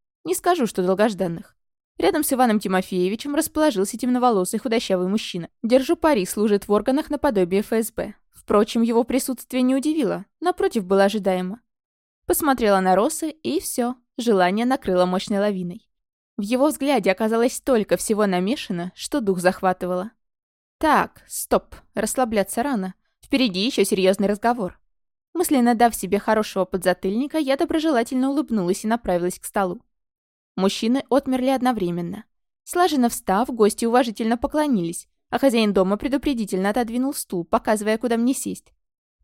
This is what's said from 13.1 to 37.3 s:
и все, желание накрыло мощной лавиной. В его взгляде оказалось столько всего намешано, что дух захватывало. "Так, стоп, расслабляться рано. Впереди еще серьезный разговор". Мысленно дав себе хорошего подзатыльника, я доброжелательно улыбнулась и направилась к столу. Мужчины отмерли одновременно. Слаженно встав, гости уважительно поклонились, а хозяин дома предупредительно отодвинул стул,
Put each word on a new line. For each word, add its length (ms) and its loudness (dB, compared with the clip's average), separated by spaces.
и 320 -6
все, 360 -4
желание 480 2
накрыло 400 0
мощной 320 -2
лавиной. 500 -4
В 60 -6
его 260 2
взгляде 420 0
оказалось 460 0
столько 400 0
всего 300 0
намешано, 680 -4
что 260 -6
дух 200 -2
захватывало. 720 -2
"Так, 500 0
стоп, 460 -4
расслабляться 680 -2
рано. 320 -4
Впереди 380 0
еще 240 2
серьезный 440 2
разговор". 520 -2
Мысленно 400 2
дав 200 2
себе 240 -2
хорошего 460 0
подзатыльника, 760 -2
я 180 0
доброжелательно 760 0
улыбнулась 540 -2
и 40 -4
направилась 500 -2
к 60 -20
столу. 380 -4
Мужчины 520 0
отмерли 420 0
одновременно. 720 -2
Слаженно 440 2
встав, 420 -2
гости 340 2
уважительно 520 0
поклонились, 720 -2
а 80 -2
хозяин 340 4
дома 240 4
предупредительно 760 -2
отодвинул 440 -2
стул, 300 -6